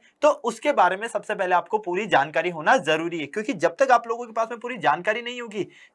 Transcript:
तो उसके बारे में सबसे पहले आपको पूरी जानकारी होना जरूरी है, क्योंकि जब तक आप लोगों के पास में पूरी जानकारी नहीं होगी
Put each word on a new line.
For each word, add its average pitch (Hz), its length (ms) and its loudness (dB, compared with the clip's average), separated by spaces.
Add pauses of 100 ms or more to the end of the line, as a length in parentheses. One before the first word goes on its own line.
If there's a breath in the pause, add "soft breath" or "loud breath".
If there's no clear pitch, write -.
(220)
तो 294 60 6 (160)
उसके 233 280 -2
बारे 185 240 4
में 214 120 -6
सबसे 208 260 -4
पहले 185 200 0
आपको 196 240 0
पूरी 196 300 -4
जानकारी 160 420 2
होना 175 280 2
जरूरी 160 400 0
है, 147 80 -6
क्योंकि 214 280 -6
जब 165 240 0
तक 269 120 2
आप 226 180 4
लोगों 233 180 -6
के 226 60 -20
पास 226 180 -2
में 233 100 -10
पूरी 240 180 -8
जानकारी 180 440 0
नहीं 247 180 -8
होगी 214 260 -6 (280 soft breath)